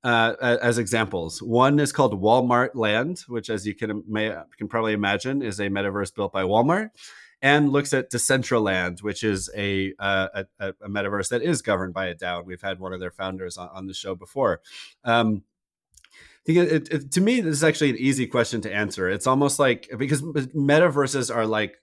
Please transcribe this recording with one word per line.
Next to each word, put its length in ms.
uh, 380
a-, 240
as 140
examples. 640
One 360
is 140
called 300
Walmart 520
Land, 520
which, 240
as 160
you 80
can 160
im-, 180
may, 240
can 120
probably 260
imagine, 480
is 180
a 80
metaverse 460
built 180
by 120
Walmart, 460
and 280
looks 220
at 180
Decentraland, 920
which 200
is 340
a, 420
uh, 360
a, 120
a, 100
a 200
metaverse 400
that 140
is 200
governed 320
by 120
a 80
dao. 300
We've 180
had 160
one 140
of 80
their 100
founders 480
on, 160
on 120
the 80
show 200
before. 460
Um, 380
I 380
think 60
it, 340
it, 200
to 80
me, 200
this 160
is 80
actually 260
an 80
easy 280
question 360
to 100
answer. 380
It's 160
almost 320
like, 400
because 240
m-, 100
metaverses 800
are 100
like 380